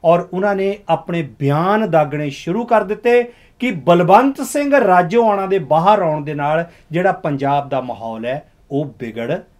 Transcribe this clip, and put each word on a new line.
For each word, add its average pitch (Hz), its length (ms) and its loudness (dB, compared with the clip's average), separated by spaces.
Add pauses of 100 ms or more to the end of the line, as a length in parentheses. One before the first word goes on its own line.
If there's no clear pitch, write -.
ਔਰ 175 280 2
ਉਹਨਾਂ 196 220 0
ਨੇ 196 220 -2 (120)
ਆਪਣੇ 165 320 -2
ਬਿਆਨ 160 680 0
ਦਾਗਣੇ 151 380 0
ਸ਼ੁਰੂ 180 360 -6
ਕਰ 220 180 2
ਦਿੱਤੇ 240 480 0 (280)
ਕਿ 247 120 -2
ਬਲਵੰਤ 180 720 4
ਸਿੰਘ 277 460 0
ਰਾਜੋਆਣਾ 190 580 2
ਦੇ 190 140 0
ਬਾਹਰ 165 420 2
ਆਉਣ 151 220 -2
ਦੇ 147 100 -8
ਨਾਲ 151 320 -2 (260)
ਜਿਹੜਾ 180 200 0
ਪੰਜਾਬ 139 580 -2
ਦਾ 131 120 -2
ਮਾਹੌਲ 113 440 -10
ਹੈ 127 200 -8 (260)
ਉਹ 139 280 -4
ਵਿਗੜ 117 400 -6 (200)